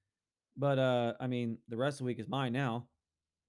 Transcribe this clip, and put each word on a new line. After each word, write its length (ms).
but, 220
uh, 420
I 60
mean, 320
the 80
rest 200
of 20
the 60
week 140
is 100
mine 260
now." 340